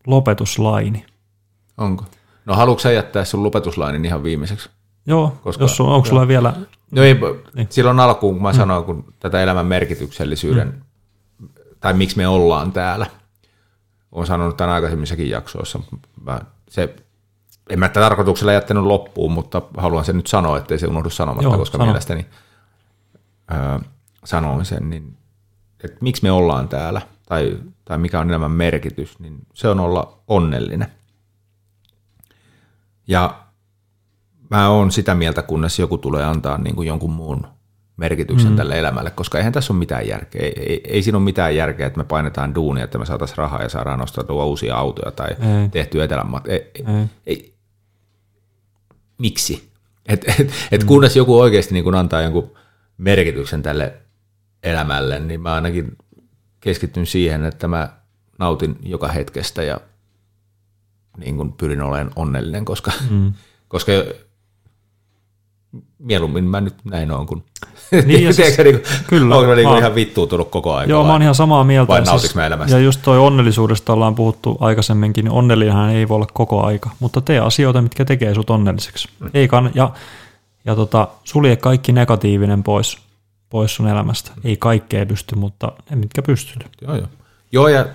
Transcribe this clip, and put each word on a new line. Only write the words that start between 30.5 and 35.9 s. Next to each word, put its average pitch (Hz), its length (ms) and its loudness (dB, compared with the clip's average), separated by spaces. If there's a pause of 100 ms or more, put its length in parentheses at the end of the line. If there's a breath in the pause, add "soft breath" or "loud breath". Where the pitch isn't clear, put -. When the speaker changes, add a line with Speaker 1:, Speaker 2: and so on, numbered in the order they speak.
Speaker 2:
Ja 90 360 -2 (1080)
mä 101 200 2
oon 104 220 4
sitä 95 240 0
mieltä, 82 260 -2
kunnes 80 380 -4
joku 85 180 -2